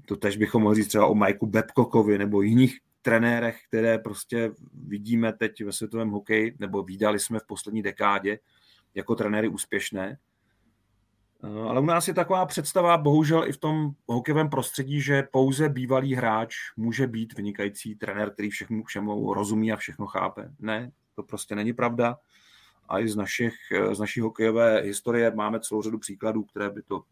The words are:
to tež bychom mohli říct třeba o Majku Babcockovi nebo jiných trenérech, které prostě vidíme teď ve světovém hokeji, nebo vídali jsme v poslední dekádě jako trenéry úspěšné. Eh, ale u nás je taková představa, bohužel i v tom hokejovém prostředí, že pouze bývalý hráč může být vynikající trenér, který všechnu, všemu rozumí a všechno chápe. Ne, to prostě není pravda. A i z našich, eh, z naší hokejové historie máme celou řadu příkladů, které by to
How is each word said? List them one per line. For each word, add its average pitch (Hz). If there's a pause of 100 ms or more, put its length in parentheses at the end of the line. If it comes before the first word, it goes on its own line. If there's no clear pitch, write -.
to 101
tež 101
bychom 107
mohli 107
říct 104
třeba 104
o 95
Majku 101
Babcockovi 110
nebo 101
jiných 120 (240)
trenérech, 117 (100)
které 113
prostě 113 (200)
vidíme 107
teď 110
ve 101
světovém 113
hokeji, 110
nebo 98
vídali 101
jsme 113
v -
poslední 107
dekádě 101 (560)
jako 101
trenéry 107
úspěšné. 101 (1300)
Eh, 107
ale 123
u 143
nás 170
je 180
taková 180
představa, 170
bohužel 156
i 143
v 139
tom 156 (160)
hokejovém 147
prostředí, 139
že 139
pouze 135
bývalý 131
hráč 117 (220)
může 117
být 113
vynikající 101
trenér, 104
který 104
všechnu, 110
všemu 104
rozumí 107
a 104
všechno -
chápe. 95
Ne, 110 (220)
to 104
prostě -
není 107
pravda. 120 (720)
A 95
i 113
z 104
našich, 110 (180)
eh, 101
z 95
naší 107
hokejové 110
historie 117
máme 110
celou 107
řadu 110
příkladů, 107
které 101
by 104
to 92